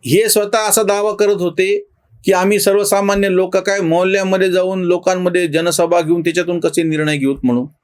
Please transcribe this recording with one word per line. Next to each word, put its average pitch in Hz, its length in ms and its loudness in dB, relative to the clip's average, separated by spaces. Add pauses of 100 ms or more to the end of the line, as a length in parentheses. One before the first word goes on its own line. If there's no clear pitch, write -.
हे 202 240 2
स्वतः 208 280 0
असा 214 260 0
दावा 202 280 0
करत 202 300 0
होते 185 440 -2 (400)
की 190 60 2
आम्ही 190 280 2
सर्वसामान्य 202 720 0
लोक 185 260 0
काय 196 220 -2
मोहल्ल्यामध्ये 190 720 0
जाऊन 185 320 -2
लोकांमध्ये 180 640 0
जनसभा 170 540 0
घेऊन 170 200 0
त्याच्यातून 175 380 -2
कसे 165 240 -2
निर्णय 156 340 -2
घेऊत 135 260 -2
म्हणून. 123 220 0 (180)